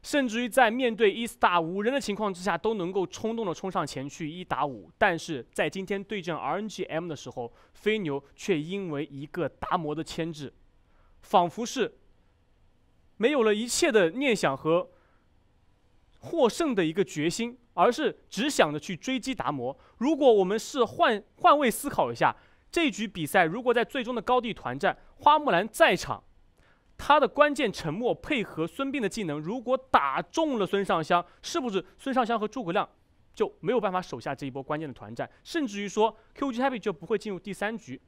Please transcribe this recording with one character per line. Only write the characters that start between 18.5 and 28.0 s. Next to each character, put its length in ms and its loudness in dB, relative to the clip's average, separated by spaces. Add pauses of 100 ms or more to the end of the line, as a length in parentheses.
着 80 -6
去 160 -8
追 240 -4
击 160 -6
达 160 -4
摩。 260 -6 (200)
如 180 2
果 160 6
我 140 6
们 120 -2
是 280 -2
换-， 360 2 (140)
换 240 6
位 100 4
思 200 -4
考 200 0
一 60 -6
下， 180 4 (380)
这 180 2
局 160 -6
比 200 -6
赛 180 4
如 180 0
果 120 2
在 100 2
最 180 -4
终 140 -6
的 60 -4
高 180 2
地 140 -4
团 240 -8
战， 200 0 (200)
花 220 6
木 120 0
兰 180 4
在 260 4
场， 260 -8 (760)
他 220 4
的 60 4
关 280 4
键 180 0
沉 220 -6
默 200 -2